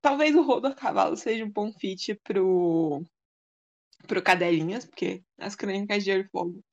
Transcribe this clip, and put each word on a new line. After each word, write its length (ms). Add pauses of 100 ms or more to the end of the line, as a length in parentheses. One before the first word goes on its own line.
Talvez 340
o 80
Rô 160
do 160
Cavalo 400
seja 280
um 80
bom 220
fit 400 (100)
pro, 800 (1040)
pro 140
Cadelinhas, 640
porque 380 (160)
As 160
Crônicas 480
de 80
Gelo 120
e 60
Fogo 320 (120)